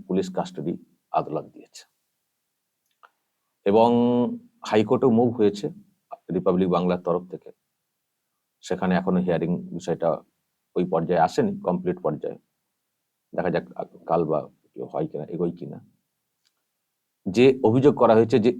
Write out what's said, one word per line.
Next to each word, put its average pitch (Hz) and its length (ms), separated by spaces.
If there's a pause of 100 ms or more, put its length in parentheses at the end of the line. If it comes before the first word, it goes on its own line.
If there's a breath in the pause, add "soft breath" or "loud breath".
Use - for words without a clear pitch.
পুলিশ 185 280
কাস্টডি - 380 (380)
আদালত - 340
দিয়েছে। - 380 (1800)
এবং 110 240 (760)
হাইকোর্টেও 113 440
মুভ 117 280
হয়েছে 104 320 (640)
রিপাবলিক 92 360
বাংলার 90 360
তরফ 87 260
থেকে। - 180 (1120)
সেখানে 92 340
এখনো 92 240
হিয়ারিং 87 320 (260)
বিষয়টা 82 460 (520)
ওই 90 100
পর্যায়ে 82 340
আসেনি, 98 400
কমপ্লিট 90 420
পর্যায়ে। 78 360 (1000)
দেখা 87 140
যাক 82 160 (420)
কাল 82 180
বা 76 180
কি - 360 (120)
হয় 76 160
কিনা, 76 180
এগোয় - 260
কিনা। - 280 (1500)
যে 127 380
অভিযোগ 120 320
করা 117 180
হয়েছে, 113 260
যে 113 200